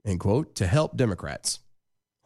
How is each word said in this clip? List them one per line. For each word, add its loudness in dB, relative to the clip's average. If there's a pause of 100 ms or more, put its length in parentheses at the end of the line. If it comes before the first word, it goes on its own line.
end -2
quote, 0
to 2
help 2
Democrats. -2 (680)